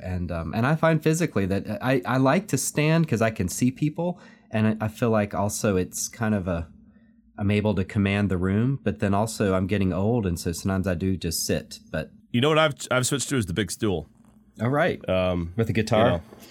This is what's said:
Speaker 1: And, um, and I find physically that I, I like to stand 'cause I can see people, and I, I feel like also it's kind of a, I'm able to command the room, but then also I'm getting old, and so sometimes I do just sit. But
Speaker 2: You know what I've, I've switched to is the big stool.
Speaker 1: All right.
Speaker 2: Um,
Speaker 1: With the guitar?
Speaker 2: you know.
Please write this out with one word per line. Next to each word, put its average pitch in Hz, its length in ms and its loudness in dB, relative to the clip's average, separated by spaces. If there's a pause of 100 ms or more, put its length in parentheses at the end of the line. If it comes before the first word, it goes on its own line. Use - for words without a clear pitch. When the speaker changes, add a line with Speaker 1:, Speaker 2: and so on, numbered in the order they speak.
Speaker 1:
And, 90 260 -4
um, 82 240 -6
and 113 120 0
I 151 100 2
find 160 260 2
physically 160 440 0
that 98 360 -2
I, 127 220 0
I 123 140 0
like 135 300 2
to 135 100 0
stand 156 500 0
'cause 113 140 0
I 113 80 4
can 98 180 -2
see 127 220 0
people, 170 500 -4 (300)
and 110 160 2 (140)
I, 110 40 -2
I 107 40 -2
feel 117 220 0
like 104 240 2
also 101 420 0
it's - 320 -2
kind 107 260 -2
of 92 120 -2
a, 82 220 -4 (680)
I'm 101 140 0
able 104 240 2
to 95 100 0
command 98 460 2
the 92 80 2
room, 107 460 2
but 98 160 -2
then 101 120 2
also 104 420 0
I'm 95 120 0
getting 95 260 2
old, 104 340 0
and 85 120 0
so 87 140 -4
sometimes 95 340 -2
I 90 80 2
do 92 220 0
just - 280 -4
sit. - 360 -4 (100)
But 78 220 -6 (180)
Speaker 2:
You 120 100 0
know 147 100 4
what 156 80 4
I've, 156 160 4 (180)
I've 127 140 2
switched 143 240 -2
to 143 60 0
is 107 100 2
the 87 80 -6
big 98 180 -2
stool. 90 360 -2 (520)
Speaker 1:
All 110 100 0
right. 151 380 0
Speaker 2:
Um, 90 480 0
Speaker 1:
With 113 100 2
the 107 60 -2
guitar? 110 320 4
Speaker 2:
you 123 80 6
know. 85 80 -2 (300)